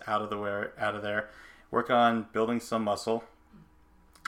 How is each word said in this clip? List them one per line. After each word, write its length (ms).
out 160
of 80
the 80
way, 260
out 160
of 80
there. 260
Work 200
on 420
building 280
some 240
muscle. 400